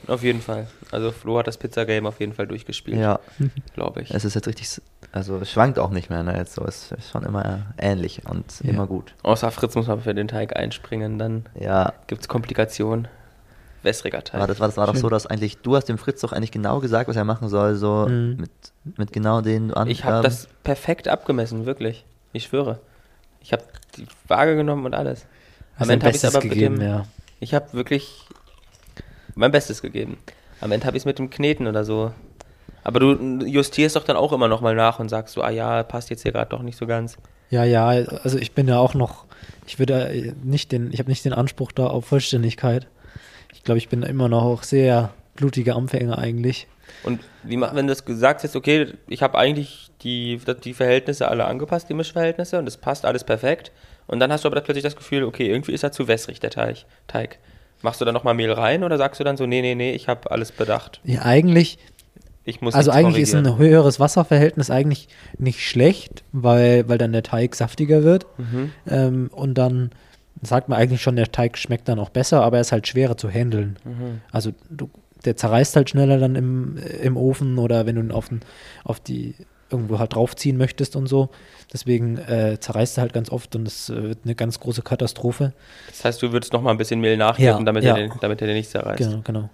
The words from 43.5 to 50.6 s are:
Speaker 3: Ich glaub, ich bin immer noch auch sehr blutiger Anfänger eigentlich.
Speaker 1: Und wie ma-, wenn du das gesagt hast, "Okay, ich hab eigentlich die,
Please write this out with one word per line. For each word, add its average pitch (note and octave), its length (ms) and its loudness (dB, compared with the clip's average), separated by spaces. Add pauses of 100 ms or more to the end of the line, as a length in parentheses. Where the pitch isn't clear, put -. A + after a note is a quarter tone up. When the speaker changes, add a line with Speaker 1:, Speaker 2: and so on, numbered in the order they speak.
Speaker 3:
Ich - 120 -20
glaub, A#2 120 2
ich A#2 120 -2
bin A#2+ 140 -2
immer B2+ 260 0
noch A#2 140 4
auch A#2+ 200 0
sehr B2 480 4 (240)
blutiger B2+ 420 0
Anfänger B2 420 -2
eigentlich. A#2+ 480 -2 (360)
Speaker 1:
Und A#2+ 180 -4 (220)
wie A2+ 140 -6
ma-, B2 180 -2
wenn C#3 120 0
du C#3 60 2
das - 120 -6
gesagt A#2+ 400 2
hast, D3 120 -6
"Okay, C#3+ 380 2 (140)
ich - 140 -6
hab C3 120 2
eigentlich C#3 560 0 (120)
die, A#2+ 380 -6 (240)